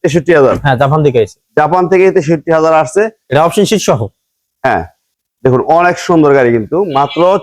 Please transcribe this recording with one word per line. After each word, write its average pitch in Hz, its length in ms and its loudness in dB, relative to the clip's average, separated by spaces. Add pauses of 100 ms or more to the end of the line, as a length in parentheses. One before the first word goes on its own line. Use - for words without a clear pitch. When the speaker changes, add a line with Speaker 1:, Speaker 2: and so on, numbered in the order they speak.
Speaker 1:
তেষট্টি 165 320 0
হাজার। 131 220 2
Speaker 2:
হ্যাঁ, 135 220 -2
জাপান 143 260 0
থেকে 127 160 0
আইছে। 107 200 -4 (180)
Speaker 1:
জাপান 165 300 0
থেকে 185 240 2
তেষট্টি 165 400 -2
হাজার 160 220 2
আসছে। 190 360 0 (200)
Speaker 2:
এটা 143 140 0
অপশন 175 220 0
সিট 202 160 -2
সহ। 120 260 -2 (560)
Speaker 1:
হ্যাঁ, 98 220 -2 (580)
দেখুন, 127 180 0
অনেক 175 380 0
সুন্দর 151 340 2
গাড়ি 127 180 2
কিন্তু। 120 420 -4
মাত্র 160 500 0